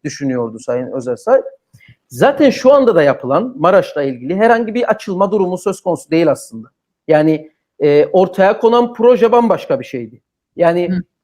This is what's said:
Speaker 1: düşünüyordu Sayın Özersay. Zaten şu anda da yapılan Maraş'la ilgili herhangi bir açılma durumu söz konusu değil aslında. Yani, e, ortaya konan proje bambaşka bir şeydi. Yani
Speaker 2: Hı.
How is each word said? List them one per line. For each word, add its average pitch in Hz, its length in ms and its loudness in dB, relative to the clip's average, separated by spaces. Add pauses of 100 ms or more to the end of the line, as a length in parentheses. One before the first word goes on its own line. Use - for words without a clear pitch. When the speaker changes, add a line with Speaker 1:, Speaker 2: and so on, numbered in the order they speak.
Speaker 1:
düşünüyordu 123 560 -6
Sayın 123 320 -6
Özersay. 127 500 -2 (680)
Zaten 269 420 2
şu 262 240 2
anda 247 220 4
da 160 80 6
yapılan 143 540 -2
Maraş'la 165 460 0
ilgili 135 320 -6
herhangi 226 380 0
bir 240 160 -2
açılma 202 420 -4
durumu 180 260 -2
söz 190 240 -6
konusu 170 300 -6
değil 160 200 2
aslında. 113 360 -10 (400)
Yani, 156 440 0 (280)
e, 147 260 2
ortaya 190 540 0
konan 240 340 0
proje 226 380 2
bambaşka 202 480 0
bir 123 60 -12
şeydi. 117 360 -12 (340)
Yani 175 340 0
Speaker 2:
Hı. 180 140 -4 (200)